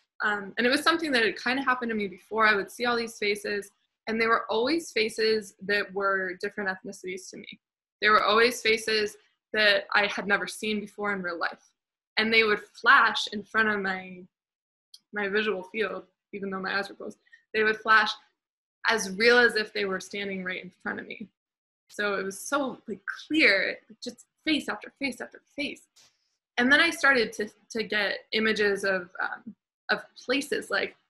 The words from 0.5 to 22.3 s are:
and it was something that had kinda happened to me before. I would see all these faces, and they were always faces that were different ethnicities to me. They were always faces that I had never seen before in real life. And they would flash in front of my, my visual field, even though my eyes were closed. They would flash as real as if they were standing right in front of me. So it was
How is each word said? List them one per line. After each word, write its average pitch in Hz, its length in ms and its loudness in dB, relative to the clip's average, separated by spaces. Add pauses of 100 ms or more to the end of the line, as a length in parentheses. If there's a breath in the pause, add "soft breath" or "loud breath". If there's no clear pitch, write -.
and 240 100 4
it - 20 4
was 285 140 2
something 330 300 2
that 233 120 4
had - 160 -2
kinda 262 220 -2
happened 247 260 -2
to 226 60 -2
me 208 120 -2
before. 208 380 -2
I 214 100 6
would 196 140 -4
see - 160 -6
all 240 100 0
these 233 220 -6
faces, 208 540 -4 (340)
and 220 160 -2
they 226 60 2
were 226 240 2
always 277 400 0
faces 220 720 0
that 196 300 -2
were 190 480 0
different 202 280 -6
ethnicities 190 640 -10
to - 60 -16
me. - 220 -18 (420)
They 208 80 4
were 214 140 6
always 233 380 4
faces 220 560 0 (360 soft breath)
that 208 420 4
I 202 100 4
had 202 220 -4
never 190 180 0
seen 214 340 -4
before 208 340 -8
in 190 100 -6
real 175 160 -6
life. - 320 -8 (460)
And 220 140 2
they 226 120 6
would 208 160 2
flash 226 760 2
in 214 80 -8
front 220 280 0
of 208 100 0
my, 185 420 -6 (880)
my 208 160 -4
visual 202 360 -2
field, 185 400 -4 (300)
even 196 180 -8
though 190 80 -6
my 190 180 -2
eyes 196 120 -4
were - 60 -18
closed. - 220 -14 (360 soft breath)
They 220 100 2
would 214 140 2
flash 220 340 4 (760)
as 202 240 2
real 233 280 6
as 233 160 6
if 214 180 -4
they 208 120 -2
were 190 140 -4
standing 196 440 -8
right 180 200 -8
in 180 80 -16 (120)
front 202 160 -6
of - 80 -12
me. - 200 -14 (600)
So 202 300 -4
it 190 40 -4
was 190 160 -8